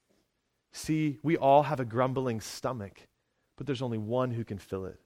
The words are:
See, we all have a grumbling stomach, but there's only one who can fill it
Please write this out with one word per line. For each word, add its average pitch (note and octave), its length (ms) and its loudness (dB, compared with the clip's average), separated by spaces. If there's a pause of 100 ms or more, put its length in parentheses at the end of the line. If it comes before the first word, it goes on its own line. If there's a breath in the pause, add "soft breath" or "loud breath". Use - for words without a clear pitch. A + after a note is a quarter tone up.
(720)
See, D3+ 500 -2
we D#3+ 140 2
all C#3 280 8
have C#3 180 -2
a B2+ 40 -2
grumbling B2 540 0
stomach, A2+ 680 -8 (500)
but C#3 100 -10
there's C3 140 -2
only A#2 160 -2
one A#2+ 340 0
who A#2 140 -4
can G#2 140 -8
fill F#2+ 260 -8
it F2 200 -12